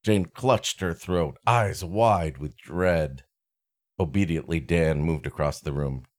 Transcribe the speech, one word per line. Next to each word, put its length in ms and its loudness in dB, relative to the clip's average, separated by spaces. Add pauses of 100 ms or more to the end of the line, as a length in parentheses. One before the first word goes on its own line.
Jane 240 2
clutched 540 -2
her 140 -2
throat, 420 -2 (100)
eyes 380 2
wide 540 2
with 180 -10
dread. 680 0 (760)
Obediently, 600 0
Dan 420 2
moved 240 -2
across 340 -4
the 120 -6
room, 320 -4 (140)